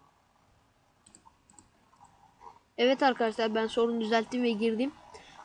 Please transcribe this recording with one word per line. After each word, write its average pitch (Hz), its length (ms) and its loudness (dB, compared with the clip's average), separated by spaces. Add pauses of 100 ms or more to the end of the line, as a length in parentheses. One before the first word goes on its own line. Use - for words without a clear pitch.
(2750)
Evet 262 260 2
arkadaşlar 226 520 0
ben 220 120 0
sorunu 233 340 0
düzelttim 226 420 0
ve 233 80 2
girdim. 226 400 0 (540)